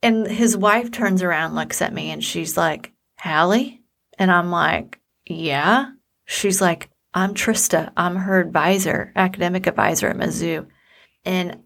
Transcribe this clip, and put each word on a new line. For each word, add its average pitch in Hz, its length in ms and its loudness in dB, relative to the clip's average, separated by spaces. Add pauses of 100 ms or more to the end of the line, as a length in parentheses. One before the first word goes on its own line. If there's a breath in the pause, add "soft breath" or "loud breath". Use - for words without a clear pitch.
And 220 240 2
his 220 300 2
wife 214 340 2
turns 190 320 0
around, 160 320 -2
looks 156 260 -6
at - 140 -2
me, 156 160 -6
and 156 120 -8
she's 165 340 -6
like, 165 360 -2 (260)
"Hallie?" 180 640 2 (380)
And 185 120 4
I'm 175 200 4
like, 170 500 -2 (240)
"Yeah." 165 640 0 (400)
She's 190 340 -2
like, 175 300 0 (240)
"I'm 190 180 0
Trista. 196 640 0
I'm 175 200 0
her 190 240 2
advisor, 175 760 0
academic 185 500 0
advisor - 420 0
at - 80 -4
Mizzou." 165 500 -4 (580 soft breath)
And 180 420 -4